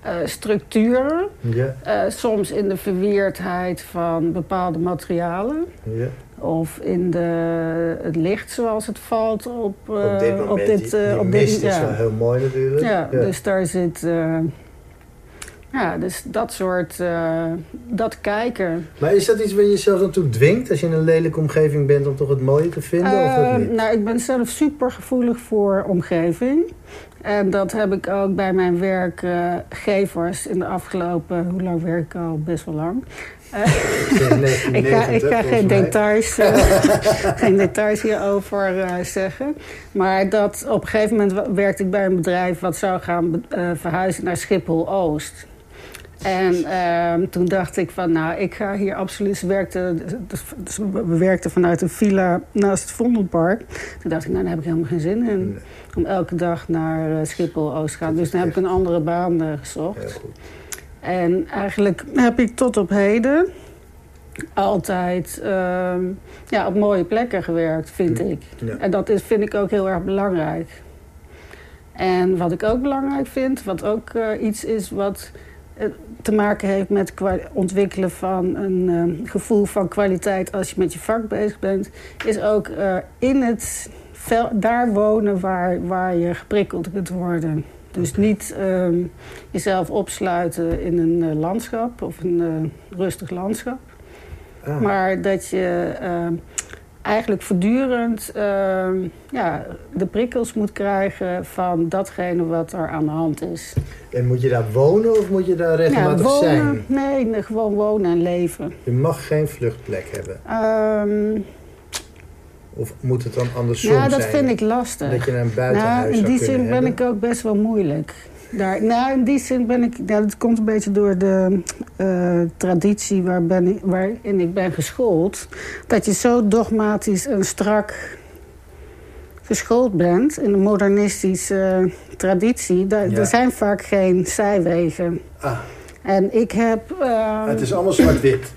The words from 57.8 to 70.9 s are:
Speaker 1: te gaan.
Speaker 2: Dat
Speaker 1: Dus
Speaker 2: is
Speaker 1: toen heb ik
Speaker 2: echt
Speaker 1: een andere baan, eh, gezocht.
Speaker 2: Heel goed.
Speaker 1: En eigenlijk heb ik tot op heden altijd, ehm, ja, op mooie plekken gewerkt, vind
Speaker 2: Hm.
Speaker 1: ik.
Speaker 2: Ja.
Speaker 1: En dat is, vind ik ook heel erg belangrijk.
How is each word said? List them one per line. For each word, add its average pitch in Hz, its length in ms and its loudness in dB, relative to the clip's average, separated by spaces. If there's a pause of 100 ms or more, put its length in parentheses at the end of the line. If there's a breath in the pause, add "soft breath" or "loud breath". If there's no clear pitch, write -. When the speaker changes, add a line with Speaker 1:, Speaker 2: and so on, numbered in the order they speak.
Speaker 1:
te - 60 -14
gaan. 160 100 -4
Speaker 2:
Dat 160 80 0
Speaker 1:
Dus 170 80 2
Speaker 2:
is 160 60 -4
Speaker 1:
toen 180 100 0
heb 180 80 0
ik 156 80 -4
Speaker 2:
echt 185 80 0
Speaker 1:
een 185 80 0
andere 175 280 2
baan, 170 420 0
eh, 160 60 -2 (120)
gezocht. 165 380 -8
Speaker 2:
Heel - 120 -10
goed. - 200 -14 (720 loud breath)
Speaker 1:
En 180 500 0
eigenlijk 202 540 -2 (100)
heb 240 240 4
ik 240 180 2
tot 247 200 2
op 196 120 2
heden 226 580 4 (1080 loud breath)
altijd, 180 880 -2
ehm, 185 560 -2 (480 loud breath)
ja, 196 180 0
op 190 80 -2
mooie 202 300 4
plekken 220 380 -2
gewerkt, 160 480 -2
vind 160 280 0
Speaker 2:
Hm. 165 80 -2
Speaker 1:
ik. 156 160 -4 (220)
Speaker 2:
Ja. 113 120 -6
Speaker 1:
En 202 140 -2
dat 190 180 0
is, 208 140 2
vind 214 200 0
ik 208 120 -4
ook 202 160 0
heel 196 180 0
erg 185 160 -2
belangrijk. 175 640 -2 (1200 loud breath)